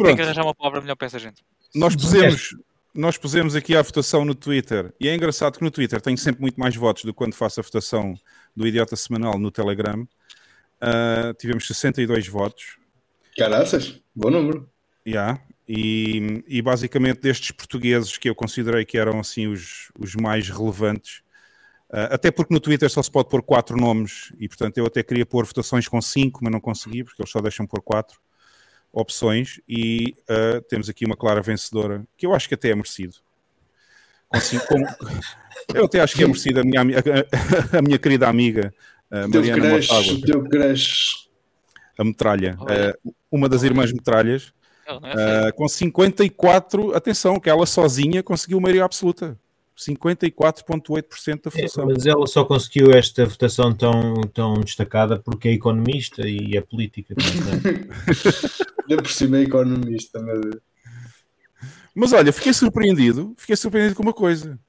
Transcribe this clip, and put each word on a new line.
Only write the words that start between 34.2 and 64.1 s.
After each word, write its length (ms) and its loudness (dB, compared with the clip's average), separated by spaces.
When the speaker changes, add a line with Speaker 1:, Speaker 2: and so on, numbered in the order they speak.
Speaker 1:
Com 100 0
cinco, 280 -4
com, 100 4
<laughs> 960 -8
eu 120 4
até 160 2
acho 140 2
que 80 4
é 40 6
merecido 340 0
a 20 2
minha 180 2
ami-, 140 2
a, 40 4
a, 800 0
a 20 4
minha 180 4
querida 280 4
amiga, 460 2
a 100 -4
Speaker 4:
Teu 200 4
Speaker 1:
Mariana 280 2
Speaker 4:
crush, 200 2
Speaker 1:
Mortágua. 360 2
Speaker 4:
teu 240 2
crush. 800 0
Speaker 1:
A 60 0
Metralha, 560 0
Speaker 2:
Olha. 320 0
Speaker 1:
ah, 40 -10
uma 180 2
das 120 2
Speaker 2:
Olha. 80 2
Speaker 1:
irmãs 240 2
Metralhas, 600 0
Speaker 2:
Ela 140 -12
não 100 -16
é 40 -8
Speaker 1:
ah, 280 2
Speaker 2:
feia. 120 0
Speaker 1:
com 140 -2
cinquenta 580 2
e 40 0
quatro, 680 2
atenção, 440 0
que 100 -2
ela 160 6
sozinha 560 2
conseguiu 380 -2
maioria 260 4
absoluta. 520 -4
Cinquenta 500 -2
e 60 0
quatro 340 0
ponto 280 -6
oito 160 -4
por 100 -18
cento 300 -6
da 80 -8
Speaker 3:
É, 40 -4
Speaker 1:
votação. 240 -6
Speaker 3:
mas 200 0
ela 220 4
só 160 2
conseguiu 480 6
esta 340 6
votação 480 2
tão, 400 2
tão 220 0
destacada 640 0
porque 300 -4
é 40 4
economista 720 -2
e 300 -4
é 40 0
política, 540 -10
não 560 -2
é? 1200 -2
Speaker 4:
<laughs> 0 -
Ainda 140 2
por 80 -6
cima 260 2
é 60 4
economista, 760 -2
meu 220 -6
Deus. 200 -8
Speaker 1:
Mas 200 2
olha, 200 8
fiquei 200 2
surpreendido, 840 2
fiquei 180 -2
surpreendido 400 0
com 80 -6
uma 100 0